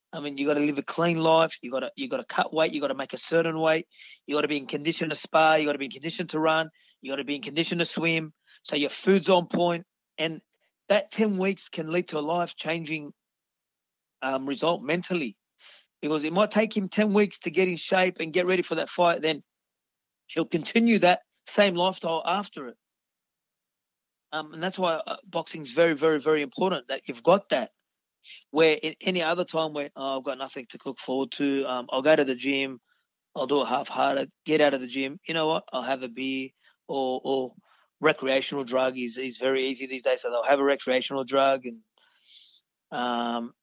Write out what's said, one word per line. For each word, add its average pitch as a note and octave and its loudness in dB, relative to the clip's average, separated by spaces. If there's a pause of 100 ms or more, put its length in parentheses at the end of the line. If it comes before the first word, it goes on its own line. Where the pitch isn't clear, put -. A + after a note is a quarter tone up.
(120)
I D#3+ -8
mean, C#3+ -8
you C#3 -2
gotta D3 2
live D3 0
a C3+ -2
clean E3 0
life. D#3+ 4
You B2 -10
gotta, C3 -4
you C3+ -6
gotta A#2+ -4
cut - -2
weight. D#3+ 2
You C#3+ -6
gotta C#3 -2
make C3+ -8
a B2+ -8
certain E3 0
weight. D#3+ 2 (380)
You C#3+ -2
gotta D3 2
be D3 -2
in C3+ -8
condition D#3 -4
to D3+ -6
spar. D#3+ 4
You D#3 0
gotta C#3+ 0
be C#3 -6
in A#2+ -12
condition D#3+ -8
to D#3 -4
run. D#3+ 2 (320)
You C3 -10
gotta C#3 -4
be C#3+ -6
in C#3 -8
condition D#3+ -2
to E3+ 0
swim. D#3+ -2 (300)
So - -6
your C#3+ 0
food's F#3+ 2
on F3 4
point. F3 0 (320)
And D#3+ -4 (480)
that G3+ 2
ten G#3 0
weeks F#3 -2
can D#3 -8
lead F3 -2
to D#3 -4
a - -2
life-changing, D#3+ -4 (1120)
um, C3+ -2
result D3 -2
mentally, D#3+ -2 (640)
because D3 -2
it D#3 -4
might G#3 2
take A3 0
him F#3+ -2
ten G#3 0
weeks G#3 2
to F3+ -8
get F3+ 2
in F3 -2
shape F#3 0
and E3 -6
get F3+ 2
ready F3+ 2
for E3 -6
that D#3+ -2
fight. E3+ 2
Then D3+ -2 (840)
he'll D#3+ -2
continue A3 2
that F3 6 (260)
same G3+ 4
lifestyle F3 -2
after F3 -4
it. A2+ -16 (1500)
Um, D#3 -8
and E3 -10
that's F#3 -4
why, E3+ 0
uh, - -8
boxing's D#3+ -8
very, E3 6
very, D3+ 4
very D3+ 2
important D#3+ -2
that C3+ -4
you've A#2 -10
got F#3+ 6
that. B2+ 0 (800)
Where D#3 4
in D#3+ -6
any F#3 0
other F3 0
time D#3+ -2
where, C#3+ -6
"Oh, C3+ -4
I've C3 -8
got C3+ -6
nothing C3+ -10
to A#2+ -16
look C3 -8
forward C3 -4
to, C#3 0
um, B2 -6
I'll C3 0
go D#3 6
to D3 4
the C3 0
gym, C3+ -2 (560)
I'll C#3 -2
do C#3+ 4
it A#2+ 0
half-hearted, C#3 0 (160)
get D#3 4
out C#3+ 6
of C3+ -2
the B2+ -8
gym, C3+ -6
you D#3+ -4
know D#3+ 0
what, D#3 0
I'll B2+ -4
have C3 -4
a B2+ -6
beer," C3 -6 (400)
or, C3 -2
or C3 -2 (480)
recreational C3+ 0
drug C3 0
is, A#2+ -6
is C3 -8
very C3 0
easy C3+ -6
these B2+ -8
days, B2+ 0
so A#2+ -4
they'll A#2+ 0
have C#3 4
a C#3 2
recreational C3+ 0
drug C3+ 2
and, A#2 -10 (1120)
um, A#2+ -4 (100)